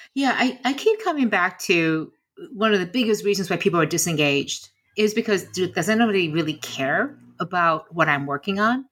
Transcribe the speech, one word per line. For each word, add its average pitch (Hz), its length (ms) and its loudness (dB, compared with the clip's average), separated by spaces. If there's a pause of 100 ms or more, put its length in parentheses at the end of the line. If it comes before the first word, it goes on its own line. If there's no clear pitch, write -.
(140)
Yeah, 269 240 0
I, 247 260 0
I 254 80 0
keep 427 300 0
coming 294 260 0
back 185 340 0
to 160 500 0 (400)
one 214 200 2
of 196 80 4
the 175 60 -2
biggest 214 380 0
reasons 196 260 0
why 175 60 0
people 170 240 2
are 156 60 4
disengaged 147 840 0 (280)
is 214 180 2
because, 220 300 0
do, 180 260 -4
does 175 180 -4
anybody 208 420 2
really 156 240 -2
care 160 600 -2 (240)
about 170 540 0
what 160 140 2
I'm 143 180 0
working 143 320 -4
on? 247 320 0